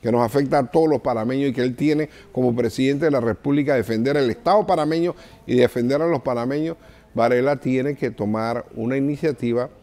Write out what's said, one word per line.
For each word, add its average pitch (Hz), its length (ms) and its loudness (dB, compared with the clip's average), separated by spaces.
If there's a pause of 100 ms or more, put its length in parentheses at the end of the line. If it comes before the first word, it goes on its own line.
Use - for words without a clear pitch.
que 117 100 -2
nos 120 100 4
afecta 139 380 0
a 127 100 -2
todos 160 180 2
los 139 140 0
panameños 127 480 -2
y 123 40 -4
que 123 80 -2
él 123 140 -2
tiene 147 340 0 (220)
como 127 240 0
presidente 131 500 0
de 156 60 2
la 139 100 2
República 139 540 0
defender 117 420 0
el 135 120 2
Estado 185 380 2
panameño 165 480 0 (320)
y 131 80 0
defender 123 460 2
a 165 60 0
los 156 140 0
panameños, 139 560 -4 (360)
Varela 123 440 2
tiene 131 380 -2
que 131 160 -4
tomar 113 540 -4 (100)
una 117 220 -2
iniciativa 139 720 -2 (140)